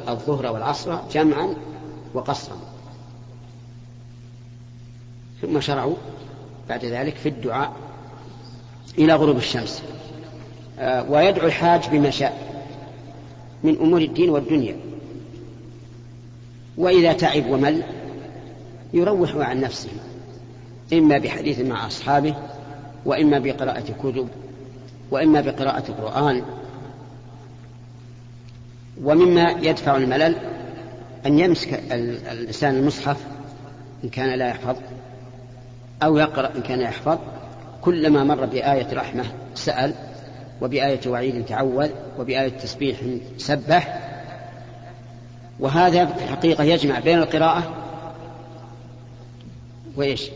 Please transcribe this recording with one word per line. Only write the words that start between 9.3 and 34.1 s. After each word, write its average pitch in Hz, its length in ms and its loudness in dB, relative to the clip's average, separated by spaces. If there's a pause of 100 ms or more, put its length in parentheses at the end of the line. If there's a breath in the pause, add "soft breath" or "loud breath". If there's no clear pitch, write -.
الشمس. 117 460 -4 (960)
آه، 127 320 0
ويدعو 165 360 6
الحاج 170 420 4
بما 143 220 4
شاء - 540 -4 (1000)
من 156 120 6
أمور 165 240 6
الدين 165 300 4
والدنيا، 139 460 2 (2000)
وإذا 175 360 8
تعب 151 380 4
ومل 143 320 4 (1120)
يروح 175 420 2
عن 127 240 0
نفسه، - 280 -4 (1040)
إما 156 260 8
بحديث 135 420 -2
مع 117 260 -2
أصحابه، 143 480 2 (680)
وإما 147 340 4
بقراءة 127 460 -2 (180)
كتب، 127 260 -2 (840)
وإما 151 300 6
بقراءة 135 480 0
القرآن. 123 540 0 (2500)
ومما 170 480 8
يدفع 156 460 2
الملل 135 400 4 (920)
أن 147 120 6
يمسك 175 340 4
ال-، 120 540 -4
الإنسان 117 480 -2
المصحف 139 520 0 (760)
إن 120 40 -8
كان 131 300 -2